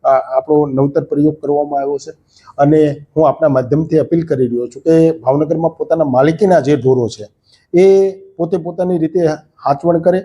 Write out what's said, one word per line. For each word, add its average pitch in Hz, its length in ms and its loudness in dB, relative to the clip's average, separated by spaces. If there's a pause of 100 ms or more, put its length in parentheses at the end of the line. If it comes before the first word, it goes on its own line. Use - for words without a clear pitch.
આ 131 340 0
આપણો 151 280 0
નવતર 139 380 -2
પ્રયોગ 147 300 0
કરવામાં 143 460 -4
આવ્યો 143 180 -4
છે. - 140 -14 (460)
અને 147 580 2
હું 156 120 2
આપના 147 200 0
માધ્યમથી 147 500 0
અપીલ 165 300 -2
કરી 131 200 -2
રહ્યો 120 200 -4
છું 135 140 -18
કે 165 300 4
ભાવનગરમાં 151 600 -2
પોતાના 160 320 -2
માલિકીના 156 560 2
જે 143 160 0
ઢોરો 127 320 0
છે 104 200 -12 (520)
એ 196 320 4
પોતે 175 460 -8
પોતાની 175 400 -4
રીતે 165 280 0 (400)
હાચવણ 165 340 0
કરે 180 260 2